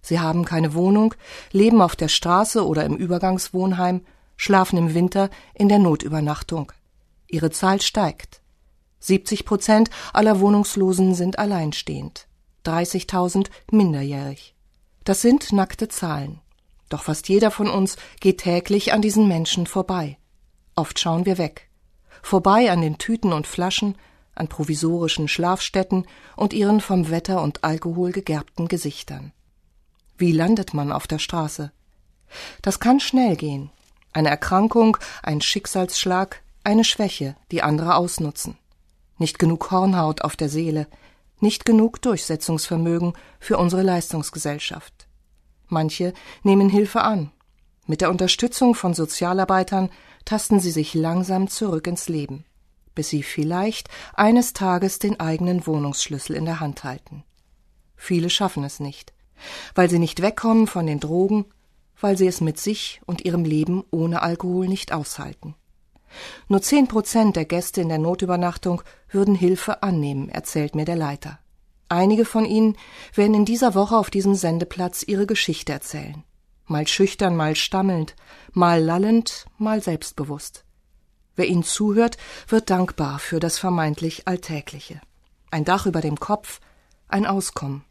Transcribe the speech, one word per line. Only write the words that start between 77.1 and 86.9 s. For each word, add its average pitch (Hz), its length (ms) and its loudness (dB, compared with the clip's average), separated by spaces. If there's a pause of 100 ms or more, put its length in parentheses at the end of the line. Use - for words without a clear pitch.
mal 156 200 0
stammelnd, 190 600 -2 (380)
mal 170 280 4
lallend, 202 640 2 (120)
mal 214 240 -2
selbstbewusst. 151 840 -8 (720)
Wer 180 120 0
ihnen 175 160 2
zuhört, 214 540 0 (300)
wird 226 220 2
dankbar 156 500 -2
für 165 200 -4
das 165 180 -2
vermeintlich 160 720 -4
Alltägliche. 156 720 -10 (500)
Ein 151 140 -4
Dach 185 200 0
über 170 160 0
dem 151 180 -4
Kopf, - 400 -6 (480)